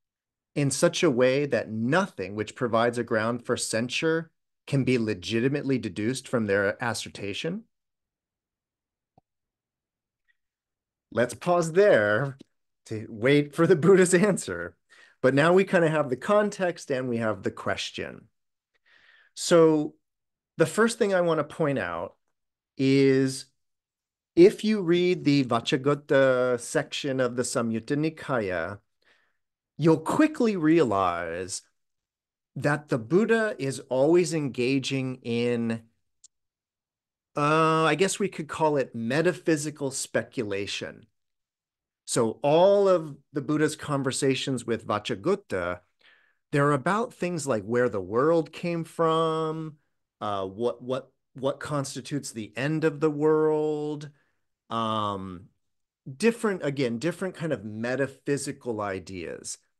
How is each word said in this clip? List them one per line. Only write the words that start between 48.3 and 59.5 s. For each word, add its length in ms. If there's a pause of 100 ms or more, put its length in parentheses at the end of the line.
came 320
from, 920 (420)
uh, 240
what, 380
what, 280 (220)
what 260
constitutes 760
the 220
end 300
of 160
the 100
world, 1000 (580)
um, 760 (720)
different, 480
again, 340
different 380
kind 160
of 120
metaphysical 1160
ideas. 760 (220)